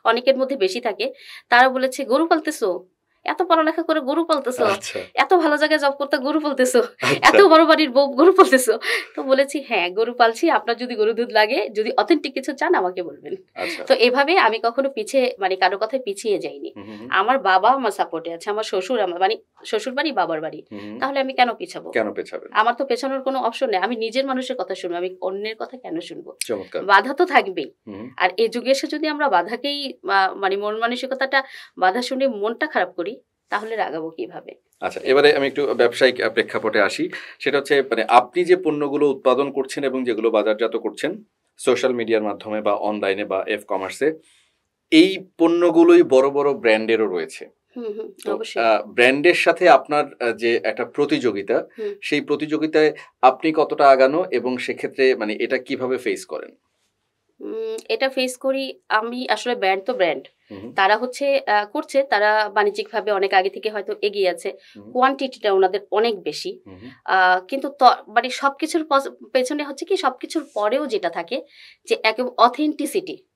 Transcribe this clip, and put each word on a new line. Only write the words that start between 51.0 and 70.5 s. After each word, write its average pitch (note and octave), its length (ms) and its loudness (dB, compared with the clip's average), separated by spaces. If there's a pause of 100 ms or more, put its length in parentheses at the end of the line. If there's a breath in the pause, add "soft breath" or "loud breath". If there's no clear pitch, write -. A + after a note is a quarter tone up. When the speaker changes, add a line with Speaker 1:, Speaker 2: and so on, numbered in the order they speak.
Speaker 1:
হুম। G#3 240 -6
Speaker 2:
সেই D3 200 -2
প্রতিযোগিতায় D3+ 720 0 (280 loud breath)
আপনি D#3 340 4
কতটা D3 340 4
আগানো C3+ 420 4
এবং B2 260 -2
সেক্ষেত্রে, C3 580 0
মানে, G#2+ 240 -4
এটা A#2+ 180 -2
কিভাবে B2+ 400 -4
ফেস G2 280 -4
করেন? - 240 -12 (920)
Speaker 1:
উম, A3 380 -8 (120)
এটা A#3+ 200 -2
ফেস B3+ 280 -4
করি C4+ 420 -6 (100)
আমি A#3+ 400 -4
আসলে, A#3+ 260 -2
ব্র্যান্ড G3 280 0
তো - 100 -4
ব্র্যান্ড। E3+ 340 -2 (240)
Speaker 2:
হুম। G#2+ 220 -14
Speaker 1:
তারা G3+ 240 4
হচ্ছে, C4 480 -2
আহ, G#3 200 2
করছে, C#4 380 -2
তারা G#3+ 460 2
বাণিজ্যিকভাবে G#3 640 -2
অনেক G3 220 0
আগে F#3+ 160 4
থেকে G#3+ 200 -8
হয়তো G#3 320 -8
এগিয়ে G3+ 280 0
আছে। E3+ 240 -6 (220 soft breath)
Speaker 2:
হুম। G2+ 160 -20
Speaker 1:
কোয়ান্টিটিটা C4 600 0
ওনাদের F#3+ 260 2 (120)
অনেক G#3 300 0
বেশি। D#3+ 440 -8
Speaker 2:
হুম। G2 240 -20 (160)
Speaker 1:
আহ, F#3 400 4
কিন্তু C4+ 240 -6
ত-, B3+ 400 4
মানে, A#3 200 0
সবকিছুর D#4 600 -4
পস-, C#4 440 -2
পেছনে D4 300 -2
হচ্ছে C#4+ 220 -10
কি, F#4+ 120 -2
সবকিছুর C#4 560 -4